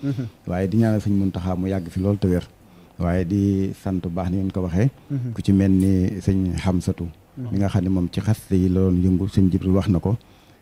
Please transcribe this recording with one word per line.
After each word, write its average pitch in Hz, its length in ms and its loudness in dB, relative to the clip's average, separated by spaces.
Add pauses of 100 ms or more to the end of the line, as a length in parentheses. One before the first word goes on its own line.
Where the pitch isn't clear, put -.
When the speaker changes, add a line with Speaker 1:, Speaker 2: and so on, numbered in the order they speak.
Speaker 1:
Mhm. 139 100 -2 (360)
Speaker 2:
Waaye 92 200 -2
di 98 80 -2
ñaanal 110 240 2
sëñ 104 120 -2
Muntaxa 92 440 -2
mu 92 120 -2
yàgg 92 200 -4
fi 87 120 -6
lool 98 180 0
te 101 80 0
wér. 90 160 2 (560)
Waaye 87 280 0
di 98 540 0
sant 95 220 -4
bu 92 60 -4
baax 90 220 -4
ni 90 80 -2
ngeen 95 120 -2
ko 98 120 -4
waxee. 92 280 2 (200)
Speaker 1:
Mhm. 123 240 -4
Speaker 2:
Ku - 80 -10
ci 101 100 2
mel 98 180 4
ni 95 480 2
sëñ 95 400 0
Xamsatu. 90 460 -2 (340)
Speaker 1:
Mhm. 127 140 -8
Speaker 2:
Mi 98 60 -2
nga 101 100 0
xam 92 160 0
ne 92 60 0
moom 90 200 0
ci - 100 -6
xasida 98 360 -2
yi 92 140 4
la 90 100 2
doon 92 220 2
yëngu, 92 260 2
sëñ 95 240 2
Jibril 95 180 0
wax 95 180 2
na 90 120 4
ko. 104 160 -2 (460)